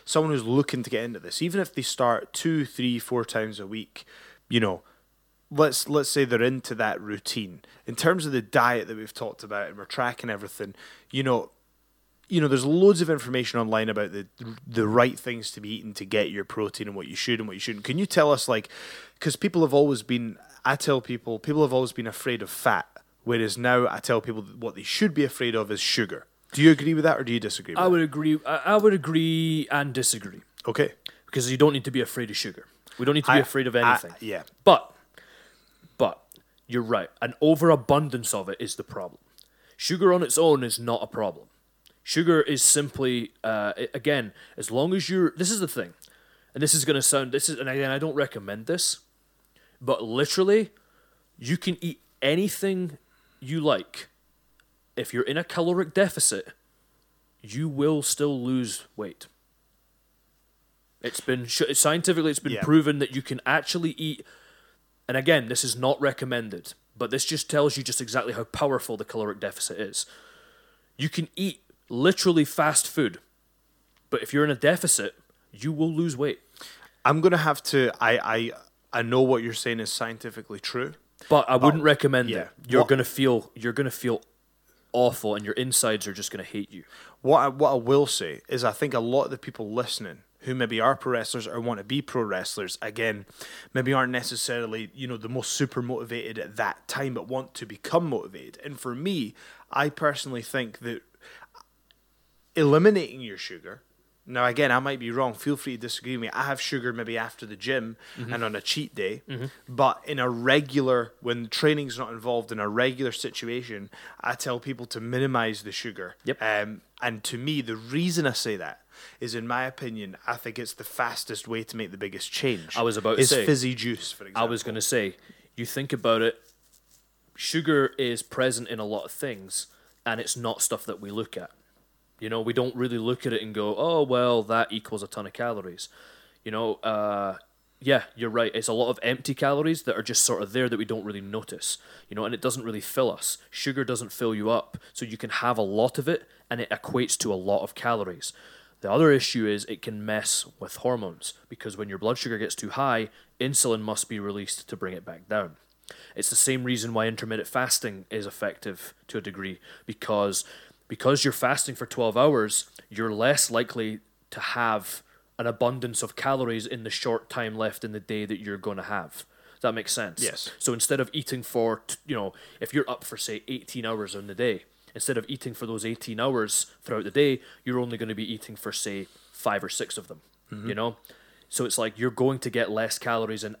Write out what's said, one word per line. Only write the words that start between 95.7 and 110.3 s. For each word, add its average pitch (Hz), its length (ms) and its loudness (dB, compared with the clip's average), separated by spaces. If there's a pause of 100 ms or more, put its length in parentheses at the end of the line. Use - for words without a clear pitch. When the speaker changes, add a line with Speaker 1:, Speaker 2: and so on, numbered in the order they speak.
Speaker 1:
motivated 117 560 -6
at 104 200 -10
that 107 300 -4
time, 135 280 -4
but 92 120 -8
want 131 280 -8
to - 100 -12
become 156 420 -2
motivated. 98 560 -6
And 143 160 -12
for 123 140 -8
me, 147 400 -4 (380)
I 147 180 0
personally 139 540 -2
think 120 380 -6
that 117 200 -8 (1500)
eliminating 156 640 6
your 104 160 -12
sugar, 90 460 -14 (420)
now 123 200 0
again, 127 260 4
I 123 80 6
might 135 200 -2
be 117 120 -6
wrong, 123 220 0
feel 143 220 -2
free 131 200 -6
to 113 60 -12
disagree 123 360 -6
with 117 60 -4
me. 110 100 -6
I 127 100 -2
have 139 160 -2
sugar 123 320 -4
maybe 113 260 -6
after 113 280 -8
the 104 100 -14
gym 113 400 -2 (220)
Speaker 2:
Mm-hmm. 120 160 -6
Speaker 1:
and 117 100 -2
on 107 120 -2
a 101 40 -4
cheat 143 340 -6
day, 104 360 -4
Speaker 2:
Mm-hmm. 127 160 -8 (220)
Speaker 1:
but 127 380 2
in 143 140 -4
a 123 100 0
regular, 131 920 2